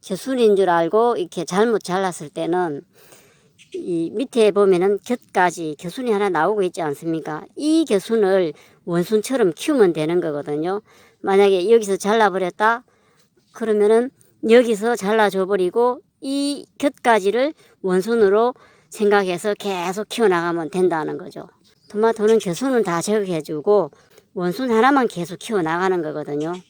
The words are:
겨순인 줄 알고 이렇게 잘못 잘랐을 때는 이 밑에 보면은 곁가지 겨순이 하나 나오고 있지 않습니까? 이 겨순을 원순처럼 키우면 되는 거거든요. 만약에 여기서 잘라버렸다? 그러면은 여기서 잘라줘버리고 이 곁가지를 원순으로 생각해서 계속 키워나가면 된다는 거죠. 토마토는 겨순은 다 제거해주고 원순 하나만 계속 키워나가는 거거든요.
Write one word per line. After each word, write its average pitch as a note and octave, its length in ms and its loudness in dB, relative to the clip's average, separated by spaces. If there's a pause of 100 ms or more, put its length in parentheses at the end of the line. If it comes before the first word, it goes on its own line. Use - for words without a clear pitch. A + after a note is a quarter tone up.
겨순인 A3 520 0
줄 F#3+ 140 2
알고 F#3+ 480 2
이렇게 E3+ 280 -6
잘못 G#3 380 0
잘랐을 F3+ 460 -4
때는 E3 520 -4 (920)
이 E3+ 380 -6
밑에 A3 400 2
보면은 G3 540 2
곁가지 F3 760 -2
겨순이 A#3+ 320 -6
하나 G3+ 160 0
나오고 F#3 360 0
있지 F3+ 180 -4
않습니까? D#3 640 -6 (100)
이 D#4 320 2
겨순을 F#3+ 680 0 (300)
원순처럼 G3+ 720 0
키우면 A3+ 380 2
되는 D#3+ 260 -2
거거든요. D#3 600 -6 (400)
만약에 G3 500 2
여기서 G#3 240 4
잘라버렸다? G#3 880 0 (720)
그러면은 A3 560 2 (400)
여기서 A3+ 480 4
잘라줘버리고 G3+ 1040 0 (180)
이 C#4 460 -4 (120)
곁가지를 B3 760 0 (280)
원순으로 G#3 720 2 (360)
생각해서 G3+ 640 0
계속 F#3+ 560 -6
키워나가면 E3+ 640 0
된다는 D#3+ 460 -2
거죠. - 300 -14 (420)
토마토는 A3 500 2
겨순은 A3+ 440 -2
다 E3+ 180 -2
제거해주고 F3+ 880 0 (420)
원순 G3 380 -4
하나만 B3+ 360 4
계속 F3 320 -8
키워나가는 F3+ 640 -2
거거든요. D3+ 520 -6 (160)